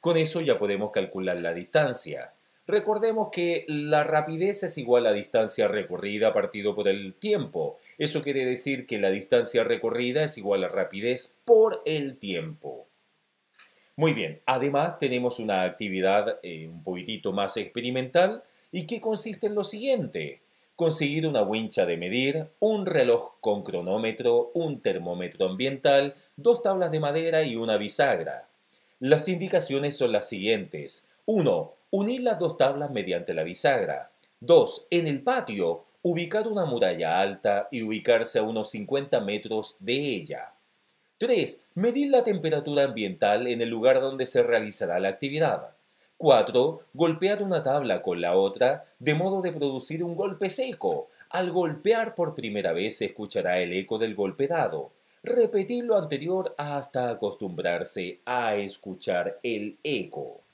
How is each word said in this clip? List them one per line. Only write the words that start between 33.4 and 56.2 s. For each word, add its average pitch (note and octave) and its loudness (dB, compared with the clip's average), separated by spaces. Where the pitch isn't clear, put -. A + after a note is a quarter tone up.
bisagra. F2+ -2
Dos, C3 4
en E3+ 2
el C#3 -2
patio, G2+ -2
ubicar F3 -2
una G3+ -2
muralla F2+ 0
alta G2+ 0
y A#2+ -6
ubicarse A2+ 2
a G#2+ 2
unos A2 -4
cincuenta C3+ -2
metros G#2 -6
de G2 -4
ella. F2+ -6
Tres, A3+ 0
medir A#3+ 2
la B3+ 6
temperatura D#3 2
ambiental G#2+ 2
en A#2 -2
el A#2 0
lugar A#2+ 4
donde C3 -2
se B2 4
realizará G#2+ 0
la F#2+ 2
actividad. C#3 -2
Cuatro, C#3 4
golpear E3+ 2
una F#3 0
tabla C3 0
con F2 -2
la F2 2
otra, A2 2
de D3+ 0
modo F#3+ 0
de F3 -2
producir C#3+ -4
un E3+ -6
golpe G3 -2
seco. F#3+ -4
Al F3+ -2
golpear F#3 0
por D#3 -2
primera G2+ -2
vez F#2+ -2
se G#2+ -2
escuchará F#2 -2
el F2 -2
eco G2 -4
del A2 -2
golpe G2+ -2
dado. A2+ -2
Repetir A#3+ 2
lo G#3+ 4
anterior D#3+ -2